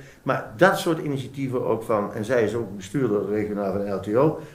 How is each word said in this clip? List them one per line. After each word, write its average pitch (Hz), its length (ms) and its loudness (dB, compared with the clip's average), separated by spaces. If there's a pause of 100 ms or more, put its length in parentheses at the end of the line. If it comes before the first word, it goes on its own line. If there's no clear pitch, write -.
(220)
Maar 120 340 -2
dat 185 220 6
soort 160 200 0
initiatieven 135 680 -4
ook 110 160 0
van, 101 320 0
en 107 100 -4
zij 120 200 4
is 104 100 0
ook 107 220 -6
bestuurder 104 520 0
regionaal 101 440 -2
van 101 120 -2
de 101 60 -6
L 95 100 -2
T 104 160 -2
O, 151 240 4 (140)